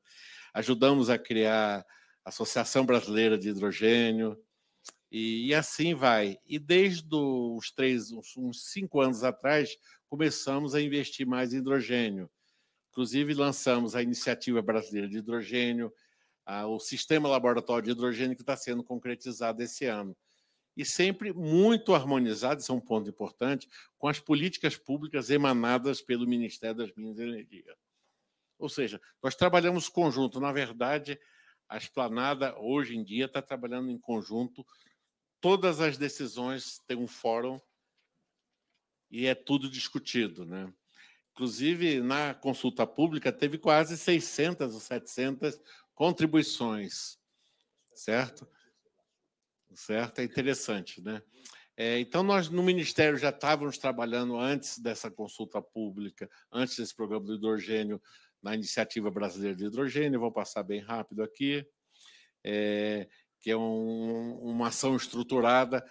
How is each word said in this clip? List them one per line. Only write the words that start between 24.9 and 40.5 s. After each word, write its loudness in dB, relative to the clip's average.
emanadas 2
pelo 0
Ministério -2
das -6
Minas -10
e -8
Energia. -12
Ou -6
seja, -4
nós -2
trabalhamos 4
conjunto. 2
Na -2
verdade, -2
a -10
Esplanada, -2
hoje -2
em -4
dia, -2
tá -6
trabalhando -6
em -8
conjunto. -6
Todas 4
as 2
decisões -6
têm -4
um -4
fórum -2
e -2
é 4
tudo 0
discutido, -4
né? -10